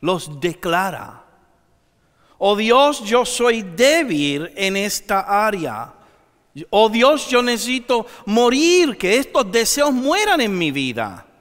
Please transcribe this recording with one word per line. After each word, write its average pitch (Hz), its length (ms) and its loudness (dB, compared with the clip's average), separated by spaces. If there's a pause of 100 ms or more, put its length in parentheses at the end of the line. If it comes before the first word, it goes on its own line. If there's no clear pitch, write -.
Los 156 380 -4
declara. 165 840 -4 (1120)
"Oh 202 180 2
Dios, 262 480 4
yo 226 220 2
soy 233 380 0
débil 170 920 0
en 196 220 -2
esta 202 680 -2
área. 131 480 -4 (760)
Oh 214 200 4
Dios, 247 400 2
yo 247 140 2
necesito 240 640 -2 (180)
morir, 262 720 2
que 196 200 0
estos 254 340 -2
deseos 254 400 0
mueran 320 500 0
en 208 160 -2
mi 165 140 -2
vida". 117 540 -6 (160)